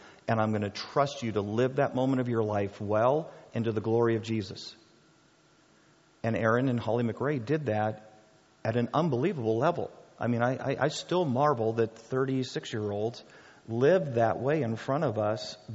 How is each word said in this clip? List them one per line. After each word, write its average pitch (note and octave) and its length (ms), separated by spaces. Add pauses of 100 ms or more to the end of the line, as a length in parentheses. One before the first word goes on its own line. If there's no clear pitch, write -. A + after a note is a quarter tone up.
(280)
and A2+ 140
I'm G#2+ 120
gonna G#2 180
trust - 500
you A2+ 120
to G2+ 80
live A#2 340
that C#3 180
moment C3 280
of B2 80
your A2+ 140
life G#2 380
well A#2+ 480 (240)
and A2+ 120
to A2+ 80
the G#2+ 80
glory A2+ 340
of G#2+ 80
Jesus." G#2+ 500 (1500)
And A2+ 120
Aaron A#2 320
and A#2+ 120
Holly A2 240
McRae A#2 420
did C#3+ 220
that G#2+ 420 (560)
at A2+ 100
an A#2+ 180
unbelievable C3+ 640
level. C#3+ 340 (280)
I A#2 80
mean, A#2 140
I, B2+ 140
I, B2+ 240
I C#3 80
still E3+ 380
marvel B2 480
that A2+ 220
thirty-six-year-olds A#2+ 1300 (460)
lived C#3 460
that A2+ 260
way D3 200
in A2+ 140
front C#3+ 300
of A2+ 120
us, G#2+ 380 (200)